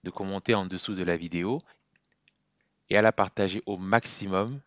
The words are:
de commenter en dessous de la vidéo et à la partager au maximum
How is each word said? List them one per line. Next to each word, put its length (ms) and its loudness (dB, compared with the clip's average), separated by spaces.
de 60 -6
commenter 440 0
en 120 0
dessous 280 -6
de 80 -2
la 140 2
vidéo 420 -2
et 80 2
à 60 6
la 100 8
partager 540 -2
au 100 -4
maximum 920 -2